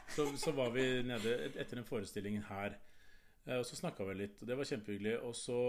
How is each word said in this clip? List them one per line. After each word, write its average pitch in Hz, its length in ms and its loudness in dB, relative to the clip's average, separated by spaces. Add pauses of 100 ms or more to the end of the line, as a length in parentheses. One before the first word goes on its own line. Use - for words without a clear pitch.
Så, 151 180 2 (100)
så 156 160 2
var 127 180 2
vi 127 320 4
nede 120 340 2 (100)
et-, 135 100 -6
etter - 200 -4
den 120 80 -4
forestillingen 104 640 -2
her, 101 260 -2 (720)
eh, 127 120 0
og 123 60 2
så - 120 -6
snakket 101 320 -2
vi 95 60 -2
litt, 101 280 -4
og 110 60 -6
det 123 80 2
var 139 80 0
kjempehyggelig, 107 580 0
og 120 120 -2
så, 123 340 0